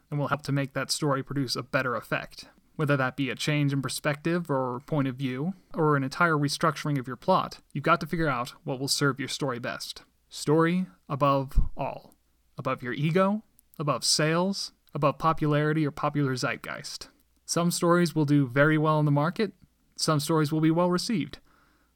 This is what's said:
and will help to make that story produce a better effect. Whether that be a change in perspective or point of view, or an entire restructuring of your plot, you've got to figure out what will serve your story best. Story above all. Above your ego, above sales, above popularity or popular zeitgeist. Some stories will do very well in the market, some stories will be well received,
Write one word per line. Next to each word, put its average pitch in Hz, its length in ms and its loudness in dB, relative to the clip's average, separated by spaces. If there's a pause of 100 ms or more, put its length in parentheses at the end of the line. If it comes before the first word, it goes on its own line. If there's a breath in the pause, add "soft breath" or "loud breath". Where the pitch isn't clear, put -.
(100)
and 147 80 -4
will 143 100 -2
help 143 140 -4
to 139 100 -4
make 139 200 -2
that 131 180 -6
story 135 320 -2
produce 135 320 -4
a 127 80 -6
better 127 320 -2
effect. - 520 -8 (300)
Whether 143 200 2
that 127 200 -2
be 139 120 -2
a 113 60 -4
change 147 380 0
in 139 100 -2
perspective 160 680 -4
or 127 360 -2
point 139 220 0
of 127 80 -6
view, 135 360 -4 (220)
or 151 220 4
an 135 80 0
entire 160 320 2
restructuring 147 600 0
of 123 80 -4
your 127 100 -8
plot, - 420 0 (140)
you've 139 120 -6
got 165 160 4
to 170 60 -6
figure 165 220 0
out 123 260 -4 (100)
what 139 160 -6
will 139 80 -4
serve 135 300 2
your 131 100 -6
story 131 300 -4
best. - 460 -8 (260)
Story 165 560 2 (220)
above 139 500 2 (180)
all. - 380 -8 (420)
Above 131 260 -4
your 123 100 -6
ego, 190 500 2 (360)
above 147 260 -2
sales, 170 680 0 (220)
above 143 240 0
popularity 151 680 2
or 135 40 -2
popular 143 460 -2
zeitgeist. 113 720 -6 (380)
Some 170 240 0
stories 175 440 2
will 156 120 2
do 143 200 4
very 143 320 4
well 156 200 2
in 147 80 2
the 147 40 4
market, 165 440 0 (420)
some 151 240 0
stories 156 320 2
will 156 80 2
be 156 100 4
well 175 200 4
received, 180 480 -2 (580 soft breath)